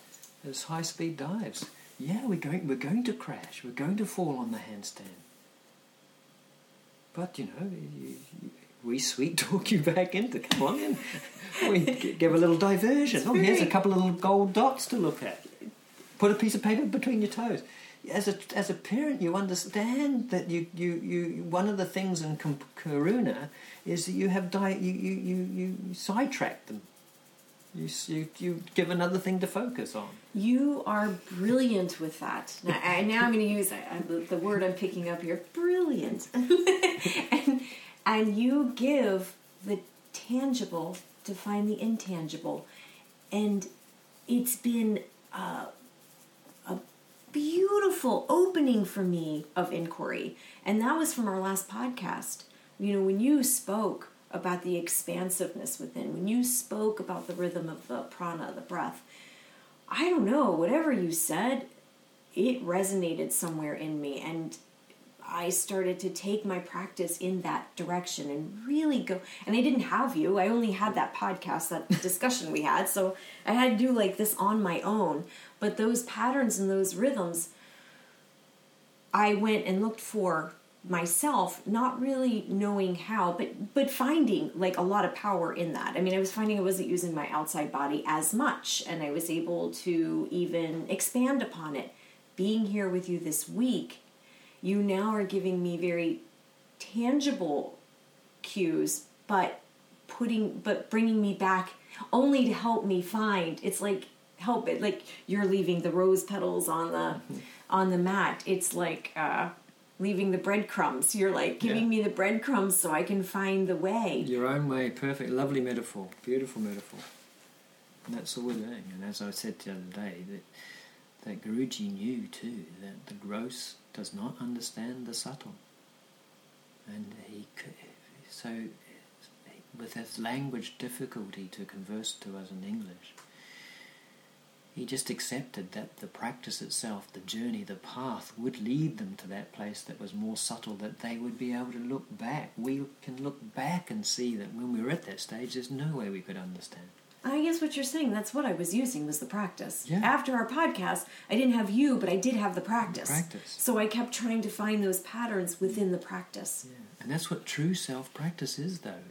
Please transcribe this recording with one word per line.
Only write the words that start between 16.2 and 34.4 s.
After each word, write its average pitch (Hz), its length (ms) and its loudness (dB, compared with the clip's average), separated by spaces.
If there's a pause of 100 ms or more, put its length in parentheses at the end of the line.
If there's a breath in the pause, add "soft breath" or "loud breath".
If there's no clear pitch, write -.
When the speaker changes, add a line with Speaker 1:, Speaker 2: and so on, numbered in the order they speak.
Speaker 1:
a 208 40 6
piece 208 200 4
of 202 80 0
paper 214 240 4
between 233 340 2
your 208 100 2
toes. 226 320 -2 (500 loud breath)
As 196 160 0
a, 196 100 0 (160)
as 196 160 0
a 185 40 -2
parent, 277 460 0
you 170 140 2
understand 208 960 0
that 180 180 0
you, 170 260 0
you, 170 200 0
you, 170 560 -2
one 185 180 2
of 202 80 0
the 190 80 0
things 185 380 -2
in 156 140 -2
com-, 147 220 -2 (180)
karuna 156 720 0 (360 loud breath)
is 170 220 -2
that 185 60 -4
you 190 160 2
have 185 240 2
di-, 196 180 2 (100)
you, 185 120 0
you, 185 200 -2
you, 185 360 -2 (400)
you 180 60 -8
sidetrack - 720 -2
them. 107 160 -10 (920)
You, 160 120 -4
s-, - 220 -6
you, 156 200 -2 (100)
you 175 240 -2 (120)
give 175 160 2
another 175 280 2
thing 185 220 0
to 185 80 0
focus - 480 -4
on. 208 120 -8 (260)
Speaker 2:
You 254 520 2
are 214 220 2 (240)
brilliant 208 680 2
with 156 200 -6
that. - 420 -6
Now, 170 200 0
I, 180 200 2
now 220 220 4
I'm 233 80 6
gonna 214 120 4
use, 202 280 2
I, 147 40 -6 (140)
I, 170 160 -6
the, 170 140 -2
the 175 160 -2
word 190 260 2